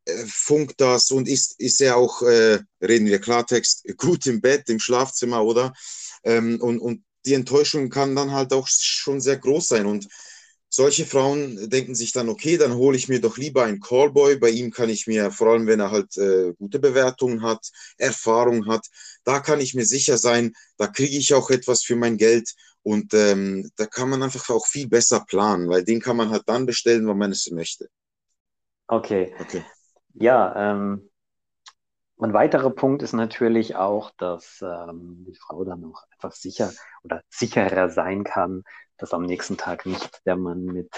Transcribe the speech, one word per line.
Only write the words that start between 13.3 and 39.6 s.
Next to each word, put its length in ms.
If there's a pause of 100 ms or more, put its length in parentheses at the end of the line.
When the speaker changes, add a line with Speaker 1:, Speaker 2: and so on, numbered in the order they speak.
Speaker 1:
lieber 260
einen 160
Callboy, 580
bei 120
ihm 220
kann 180
ich 180
mir, 240
vor 180
allem 180
wenn 120
er 120
halt, 260
äh, 420
gute 200
Bewertungen 640
hat, 220 (320)
Erfahrung 680
hat, 180 (380)
da 160
kann 220
ich 120
mir 120
sicher 320
sein, 360 (240)
da 100
kriege 300
ich 160
auch 160
etwas 340
für 120
mein 220
Geld 360 (300)
und, 300
ähm, 640
da 80
kann 240
man 140
einfach 260
auch 180
viel 220
besser 380
planen, 420
weil 160
den 160
kann 160
man 120
halt 180
dann 180
bestellen, 420
wann 100
man 140
es 200
möchte.“ 360 (1000)
Speaker 2:
Okay. 500
Speaker 1:
Okay. 260 (480)
Speaker 2:
Ja, 400 (200)
ähm, 360 (1080)
ein 140
weiterer 360
Punkt 340
ist 100
natürlich 640
auch, 420
dass, 440
ähm, 640
die 80
Frau 300
dann 180
auch 180 (100)
einfach 200
sicher 400 (320)
oder 260
sicherer 600
sein 340
kann, 400 (340)
dass 160
am 100
nächsten 340
Tag 280